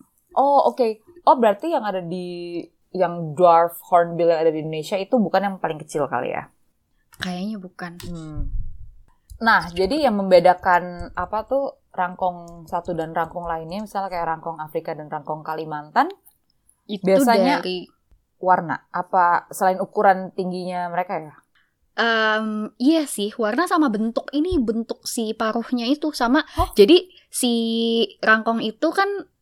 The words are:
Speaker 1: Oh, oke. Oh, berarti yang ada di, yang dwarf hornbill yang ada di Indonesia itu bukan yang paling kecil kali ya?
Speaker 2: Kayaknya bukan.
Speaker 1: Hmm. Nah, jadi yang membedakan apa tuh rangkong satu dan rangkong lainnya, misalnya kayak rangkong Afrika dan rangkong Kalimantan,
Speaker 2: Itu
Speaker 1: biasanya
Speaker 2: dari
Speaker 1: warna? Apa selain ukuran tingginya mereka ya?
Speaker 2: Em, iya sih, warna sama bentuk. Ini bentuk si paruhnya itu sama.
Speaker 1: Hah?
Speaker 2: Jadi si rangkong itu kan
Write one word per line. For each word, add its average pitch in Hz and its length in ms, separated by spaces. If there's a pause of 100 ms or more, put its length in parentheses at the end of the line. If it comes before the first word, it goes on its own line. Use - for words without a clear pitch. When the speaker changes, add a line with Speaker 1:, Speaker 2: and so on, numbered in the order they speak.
(320)
Speaker 1:
Oh, 277 340
oke. 240 220 (360)
Oh, 311 120
berarti 226 340
yang 285 120
ada 202 180
di, 175 600 (300)
yang 170 420
dwarf 170 500
hornbill 170 460
yang 165 100
ada 160 140
di 156 80
Indonesia 156 340
itu 190 220
bukan 190 260
yang 196 140
paling 160 220
kecil 151 260
kali 127 260
ya? - 160 (680)
Speaker 2:
Kayaknya 185 400
bukan. 180 340 (120)
Speaker 1:
Hmm. 156 380 (960)
Nah, 196 320
jadi 190 360
yang 220 100
membedakan 180 960
apa 180 320
tuh 277 200 (260)
rangkong 180 480 (260)
satu 175 300
dan 160 180
rangkong 170 320
lainnya, 165 380
misalnya 196 280
kayak 170 180
rangkong 160 320
Afrika 156 340
dan 151 160
rangkong 156 320
Kalimantan, 156 720 (720)
Speaker 2:
Itu 202 180
Speaker 1:
biasanya 196 560
Speaker 2:
dari 180 300 (480)
Speaker 1:
warna? 180 520
Apa 175 600
selain 185 280
ukuran 190 540
tingginya 180 560
mereka 175 320
ya? 151 140 (640)
Speaker 2:
Em, 220 500 (300)
iya 311 260
sih, 214 320
warna 233 300
sama 320 240
bentuk. 220 400
Ini 330 300
bentuk 226 440
si 220 300
paruhnya 226 520
itu 302 260
sama. 262 360
Speaker 1:
Hah? - 240
Speaker 2:
Jadi 294 380 (180)
si 240 260 (640)
rangkong 220 420
itu 220 280
kan 392 200 (320)